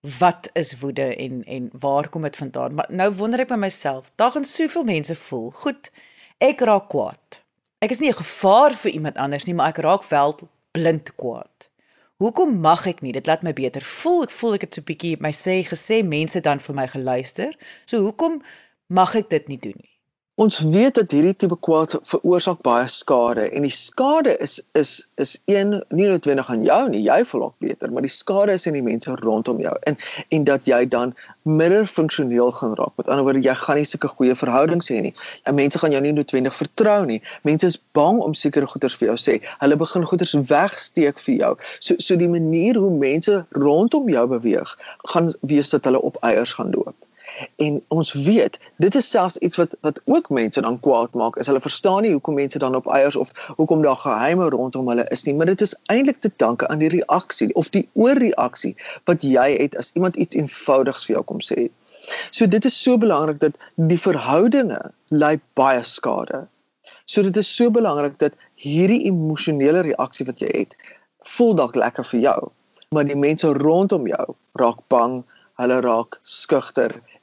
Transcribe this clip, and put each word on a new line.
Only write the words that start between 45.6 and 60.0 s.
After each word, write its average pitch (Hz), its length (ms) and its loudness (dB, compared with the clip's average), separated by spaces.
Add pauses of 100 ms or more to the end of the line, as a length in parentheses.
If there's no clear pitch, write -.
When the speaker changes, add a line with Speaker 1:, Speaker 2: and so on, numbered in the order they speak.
Speaker 2:
dat - 80 0
hulle 131 160 2
op - 240 -4
eiers 117 320 0
gaan - 160 -4
loop. - 240 -4 (600)
En 147 220 -2 (100)
ons 160 240 -2
weet, 143 460 2 (180)
dit 190 180 2
is 262 160 0
selfs 185 260 0
iets 175 200 -4
wat, 170 240 0
wat 151 240 -4
ook - 300 0
mense 117 260 0
dan 117 200 -4
kwaad 120 340 2
maak, 117 220 -2
is 131 100 -4
hulle 139 160 2
verstaan 190 400 0
nie 220 100 2
hoekom 147 220 -2
mense 139 240 -2
dan 131 160 -2
op 127 160 -4
eiers 139 260 2
of - 160 -4 (240)
hoekom 160 260 2
daar 139 180 2
geheime 147 500 0
rondom 127 380 -4
hulle 120 260 0
is - 120 -10
nie, 143 80 0
maar 165 160 2
dit 190 100 0
is 208 140 0 (180)
eintlik 269 280 0
te 208 160 -2
danke 120 320 0
aan 151 140 0
die 160 80 2
reaksie 165 640 0
of 165 160 0
die - 240 0
oorreaksie 220 800 0 (360)
wat 170 120 2
jy 131 240 4 (100)
het 139 220 -2
as - 160 -10
iemand 180 220 0